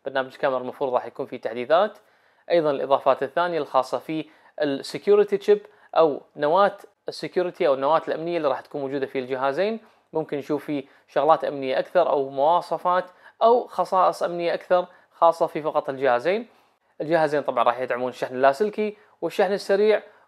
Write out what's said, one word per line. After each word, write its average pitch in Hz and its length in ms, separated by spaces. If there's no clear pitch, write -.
برنامج 131 280
الكاميرا 131 280
المفروض 127 340
راح 120 120
يكون 123 200
فيه 127 140
تحديثات، 139 580
أيضا 160 200
الإضافات 131 520
الثانية 170 360
الخاصة 131 400
في 156 280
السكيورتي 202 720
تشيب 202 300
أو 160 240
نواة 165 400
السكيورتي 160 600
أو 139 60
النواة 147 340
الأمنية 165 280
اللي 151 120
راح 127 120
تكون - 200
موجودة 135 260
في - 120
الجهازين، 139 640
ممكن 156 260
نشوف 147 260
فيه - 200
شغلات 151 360
أمنية 135 340
أكثر 175 300
أو 135 200
مواصفات 170 760
أو 233 240
خصائص 175 560
أمنية 170 320
أكثر 180 320
خاصة 165 340
في 156 160
فقط 147 260
الجهازين. 139 580
الجهازين 151 420
طبعا 123 220
راح 120 140
يدعمون 127 300
الشحن 127 260
اللاسلكي 208 600
والشحن 185 320
السريع، 202 500